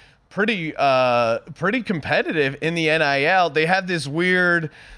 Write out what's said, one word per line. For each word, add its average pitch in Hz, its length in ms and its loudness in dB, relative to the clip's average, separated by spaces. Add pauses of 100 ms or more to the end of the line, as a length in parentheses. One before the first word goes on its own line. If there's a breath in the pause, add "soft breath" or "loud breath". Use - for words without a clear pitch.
(280 soft breath)
pretty, 190 480 -2
uh, 123 640 2 (160)
pretty 214 280 -2
competitive 160 760 -2
in 165 140 -2
the 160 160 0
N 160 100 2
I 139 220 0
L. 175 260 2
They 156 160 0
had 185 220 0
this 170 220 -4
weird 175 640 0 (280 loud breath)